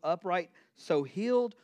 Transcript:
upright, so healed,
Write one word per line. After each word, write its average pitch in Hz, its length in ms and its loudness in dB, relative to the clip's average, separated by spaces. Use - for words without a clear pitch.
upright, 175 480 -2
so 147 280 0
healed, 233 600 0